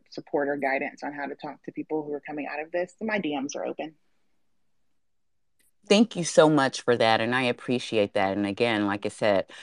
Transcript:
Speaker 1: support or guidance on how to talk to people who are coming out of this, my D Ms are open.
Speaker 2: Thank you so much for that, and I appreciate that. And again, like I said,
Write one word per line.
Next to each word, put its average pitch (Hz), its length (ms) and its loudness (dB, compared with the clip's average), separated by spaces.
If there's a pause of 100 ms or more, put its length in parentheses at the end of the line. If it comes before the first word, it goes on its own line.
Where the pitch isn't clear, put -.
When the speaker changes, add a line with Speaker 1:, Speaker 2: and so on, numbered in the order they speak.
Speaker 1:
support - 400 -4
or 143 80 -2
guidance 139 480 -4
on 143 80 -8
how 143 140 -8
to 139 80 -10
talk - 300 -14
to - 80 -12
people 156 300 -6
who 147 120 -10
are 143 120 -10
coming 147 240 -8
out 147 80 -8
of 156 140 -10
this, 180 300 -4
my 214 160 -2
D 147 200 -4
Ms 143 160 -6
are - 120 -6
open. 156 300 -10 (1900)
Speaker 2:
Thank 208 300 4
you 175 80 -2
so 156 240 6
much 139 320 2
for 120 160 2
that, 113 240 4
and 117 140 0
I 127 80 0
appreciate 120 720 0
that. 98 200 2
And 101 120 0
again, 104 400 0
like 101 180 -2
I 107 60 -2
said, 101 340 0 (180)